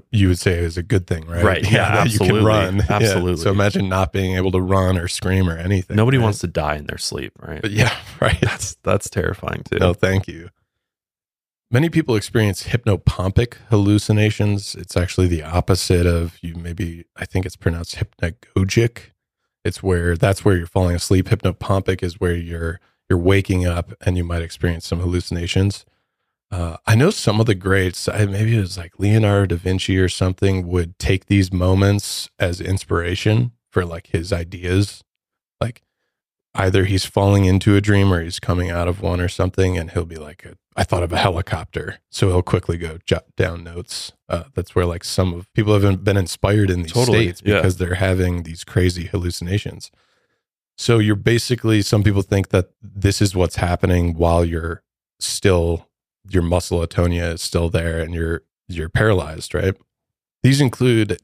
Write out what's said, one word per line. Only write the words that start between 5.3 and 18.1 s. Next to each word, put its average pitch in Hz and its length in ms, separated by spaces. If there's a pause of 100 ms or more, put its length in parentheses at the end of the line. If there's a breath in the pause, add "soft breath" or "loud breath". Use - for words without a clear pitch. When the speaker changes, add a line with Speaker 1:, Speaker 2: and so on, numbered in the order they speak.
Speaker 1:
or 80 80
anything, 90 400
Speaker 2:
Nobody 123 200
Speaker 1:
right? 120 60
Speaker 2:
wants 107 160
to 90 80
die 76 280
in 71 100
their - 120
sleep, - 420
right? 80 220
Speaker 1:
But 101 100
yeah, 110 220 (140)
<laughs> - 140
right. - 200
Speaker 2:
That's, - 420
that's 95 260
terrifying - 540
too. - 160
Speaker 1:
No, 90 140
thank 92 340
you. 82 220 (1200)
Many 147 180
people 156 260
experience 104 480
hypnopompic 98 920 (140)
hallucinations. 104 1080
It's - 220
actually 90 300
the 80 160
opposite 87 640
of 85 340
you 85 140
maybe, 85 500 (100)
I - 100
think 92 200
it's - 100
pronounced 82 420
hypnagogic. - 1120 (520)